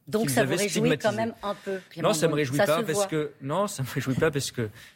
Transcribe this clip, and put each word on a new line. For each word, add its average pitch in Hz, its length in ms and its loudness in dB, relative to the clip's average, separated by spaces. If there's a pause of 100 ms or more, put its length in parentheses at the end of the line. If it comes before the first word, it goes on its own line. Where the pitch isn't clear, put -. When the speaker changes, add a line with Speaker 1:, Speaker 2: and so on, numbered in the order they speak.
Speaker 1:
Donc 214 140 0
Speaker 2:
qu'ils 269 80 0
Speaker 1:
ça 240 140 4
vous - 80 0
Speaker 2:
avaient 180 120 2
Speaker 1:
réjouit 208 240 0 (100)
quand 214 120 0
Speaker 2:
stigmatisés. 208 60 -4
Speaker 1:
même 226 260 -2
un 202 120 -4
peu, 196 240 -6 (120)
Clément 165 180 -2
Speaker 2:
Non, - 60 4
ça 160 120 2
me 151 60 4
Speaker 1:
Beaune. 147 80 0
Speaker 2:
réjouit 135 160 0
Speaker 1:
Ça 151 100 6
Speaker 2:
pas 151 140 2
Speaker 1:
se - 20 -2
Speaker 2:
parce 160 160 -2
Speaker 1:
voit. 196 80 2
Speaker 2:
que, 151 340 -4
non, 165 280 -2
ça - 140 -6
me 123 60 -4
réjouit 131 280 -2
pas 160 140 4
parce 143 200 -4
que, 110 180 -4 (280)